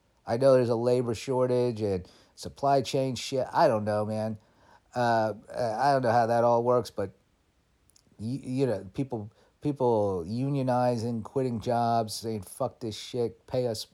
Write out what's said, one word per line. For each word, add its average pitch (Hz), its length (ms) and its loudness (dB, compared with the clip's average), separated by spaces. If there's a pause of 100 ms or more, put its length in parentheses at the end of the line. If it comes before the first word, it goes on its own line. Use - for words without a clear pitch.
(280)
I 120 100 -2
know 135 180 6
there's 123 140 4
a 117 80 2
labor 120 380 2
shortage 123 680 0
and 95 240 -2 (300)
supply 139 460 0
chain 135 320 -2
shit. 127 380 -4
I 156 160 4
don't 110 160 0
know, 104 200 0
man. 110 340 -4 (560)
Uh, 113 400 2 (200)
I 120 380 0
don't 135 100 2
know 117 100 2
how 117 140 4
that 117 160 4
all 120 200 4
works, 123 280 2
but 101 200 -6 (1080)
y-, 117 240 -6
you 131 240 -2
know, 98 280 -2
people, 117 360 -6 (320)
people 107 640 0
unionizing, 123 960 -2
quitting 123 380 -4
jobs, 117 540 0
saying, 110 280 -6
"Fuck - 380 -8
this 110 160 -8
shit, - 500 -6
pay 127 200 -2
us 113 280 -6